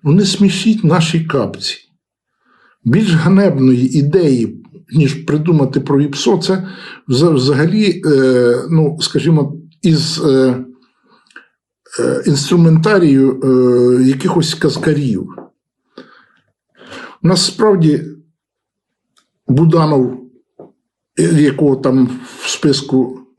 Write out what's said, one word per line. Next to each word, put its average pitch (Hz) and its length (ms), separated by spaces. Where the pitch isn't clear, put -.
Ну, 143 80
не 196 140
смішіть 202 580
наші 165 420
капці. - 500
Більш 175 300
ганебної 143 840
ідеї, 139 680
ніж 151 200
придумати 151 680
про 143 220
іпсо, 147 360
це 190 300
вза-, 151 260
взагалі, 156 720
е, 131 500
ну, 160 320
скажімо, 147 560
із, 160 440
е, 131 400
е, 123 260
інструментарію, 160 1160
е, 123 600
якихось 147 500
казкарів. 143 760
У 165 40
нас 185 180
справді 170 600
Буданов, 151 840
е, 160 40
якого 151 520
там 131 440
в - 60
списку - 720